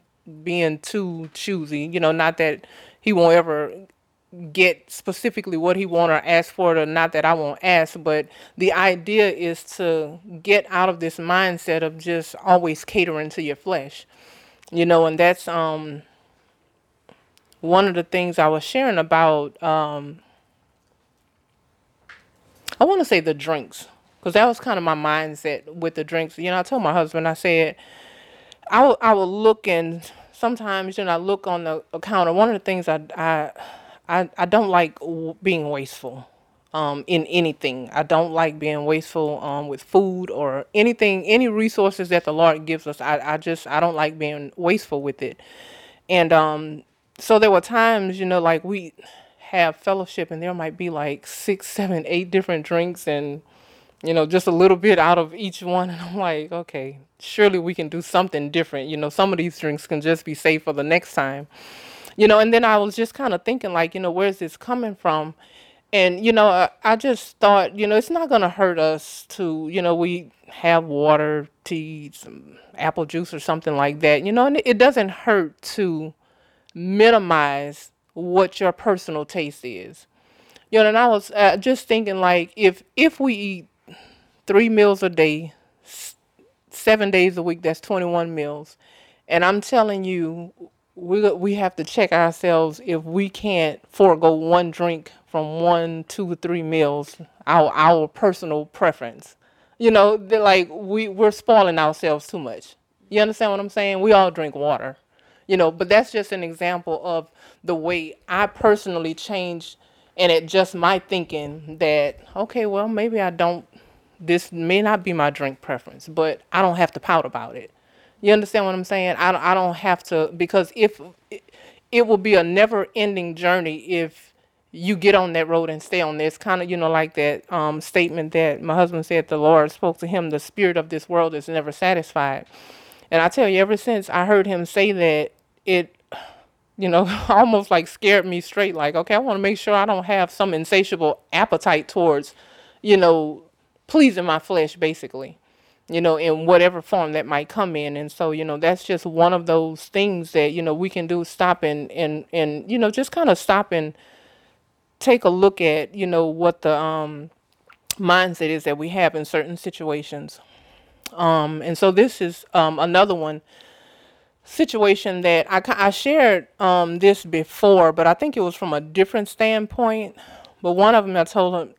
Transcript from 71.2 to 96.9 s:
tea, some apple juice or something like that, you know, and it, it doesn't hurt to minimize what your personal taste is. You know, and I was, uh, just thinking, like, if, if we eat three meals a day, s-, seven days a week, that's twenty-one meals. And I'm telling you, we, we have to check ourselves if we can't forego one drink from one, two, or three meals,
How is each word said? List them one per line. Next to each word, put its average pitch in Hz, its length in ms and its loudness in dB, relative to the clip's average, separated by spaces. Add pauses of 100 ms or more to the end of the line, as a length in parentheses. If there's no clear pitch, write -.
tea, 156 480 -10
some - 440 -20 (180)
apple 160 300 -4
juice 165 280 -8
or 151 60 -10
something 160 360 -4
like 143 240 0
that, 151 240 4
you 202 80 -4
know, 240 140 4
and 285 120 0
it, - 80 -2
it 240 120 2
doesn't 247 320 4
hurt 185 520 -2
to 160 520 -6 (600)
minimize 170 1200 2 (220)
what 180 460 0
your 185 120 0
personal 170 540 -4
taste 147 400 -8
is. 98 420 -14 (640)
You 220 100 4
know, 214 60 6
and 214 100 2
I 240 100 4
was, 208 280 0
uh, 196 220 4
just 254 300 -2
thinking, 208 340 -2
like, 180 340 2
if, 190 280 2 (120)
if 311 240 2
we 269 140 0
eat 196 340 -10 (800)
three 233 220 4
meals 208 340 4
a 185 60 0
day, 156 440 0 (300)
s-, - 320 -20 (540)
seven 214 420 2
days 185 260 2
a 170 60 -4
week, 170 180 -4
that's 165 200 -4
twenty-one 175 520 -4
meals. 147 440 -10 (500)
And 170 160 2
I'm 196 160 2
telling 208 460 0
you, 170 480 -6 (420)
we, 190 360 0
we 185 240 -2
have 196 220 -2
to 160 60 -6
check 190 300 0
ourselves 165 720 2
if 165 180 -4
we 185 260 -4
can't 175 500 -2 (100)
forego 165 440 6
one 165 380 2
drink 170 400 -6 (140)
from 156 360 -6
one, 165 480 0
two, 190 200 -8
or 170 60 -6
three 170 280 -6
meals, 147 520 -2 (320)